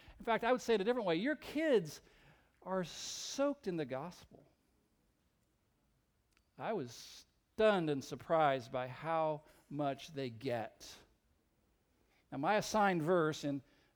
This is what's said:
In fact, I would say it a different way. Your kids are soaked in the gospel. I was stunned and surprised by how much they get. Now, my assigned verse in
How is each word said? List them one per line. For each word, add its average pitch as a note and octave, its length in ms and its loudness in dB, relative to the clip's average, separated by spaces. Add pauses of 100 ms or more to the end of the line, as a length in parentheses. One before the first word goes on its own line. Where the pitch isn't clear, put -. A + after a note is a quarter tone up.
(200)
In - 60 -18
fact, A3+ 180 0
I A#3 80 4
would B3+ 100 4
say A#3 120 2
it G#3 80 4
a - 20 0
different A#3 240 0
way. E3 80 4
Your B3 200 0
kids B3 640 0 (640)
are F#3 180 -2
soaked - 840 -4
in F#3 100 -2
the D#3 80 -2
gospel. C3 580 -10 (2250)
I E3 160 -4
was - 520 -10 (280)
stunned G3+ 360 4
and C#3 140 0
surprised C#3 680 2
by B2+ 160 -4
how D#3 540 -2 (280)
much C#3+ 440 -4
they C3+ 160 -6
get. A#2 560 -6 (1500)
Now, C3+ 80 -8
my F3 160 2
assigned G3+ 480 2
verse D#3 400 2
in C#3+ 180 -2 (340)